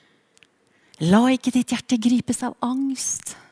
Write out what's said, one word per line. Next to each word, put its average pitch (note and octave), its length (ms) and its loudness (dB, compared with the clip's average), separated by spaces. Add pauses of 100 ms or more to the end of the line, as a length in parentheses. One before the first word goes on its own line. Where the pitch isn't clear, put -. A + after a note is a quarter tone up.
(1000)
Låt G#3 320 4
icke B3+ 200 -2
ditt B3 220 0
hjärta B3 240 -2
gripes A#3+ 460 0
av B3 160 -6
ångest. C4 800 -4 (160)